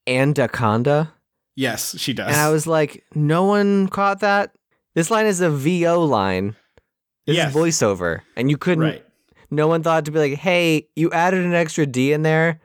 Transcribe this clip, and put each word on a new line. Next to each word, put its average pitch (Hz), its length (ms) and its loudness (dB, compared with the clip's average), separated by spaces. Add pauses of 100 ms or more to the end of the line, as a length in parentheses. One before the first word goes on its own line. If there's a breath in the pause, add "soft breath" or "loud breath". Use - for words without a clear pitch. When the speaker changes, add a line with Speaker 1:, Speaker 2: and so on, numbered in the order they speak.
Speaker 1:
"anaconda." 131 1040 0 (420)
Speaker 2:
Yes, 117 440 -6
she - 140 -6
does. 101 140 -6
Speaker 1:
And 143 80 0
I 151 140 2
was 156 180 0
like, 156 360 -2 (120)
"No 151 300 0
one 202 420 2
caught 196 340 -2
that?" 202 300 0 (440)
This 165 160 0
line 220 160 2
is 190 140 0
a 180 80 2
V 160 380 0
O 170 160 2
line. 101 520 0 (680)
This 156 120 0
Speaker 2:
Yes. 156 120 0
Speaker 1:
is 139 60 -8
voiceover. 101 680 0 (140)
And 127 140 -2
you 147 80 0
couldn't, 165 260 0
Speaker 2:
Right. - 220 -4 (460 soft breath)
Speaker 1:
no 151 160 0
one 165 160 0
thought 160 220 0
to 147 60 -6
be 156 80 2
like, 143 140 2
"Hey, 165 640 0
you 165 160 0
added 180 340 0
an 175 80 0
extra 170 320 0
D 131 280 0
in 151 100 0
there. 160 420 0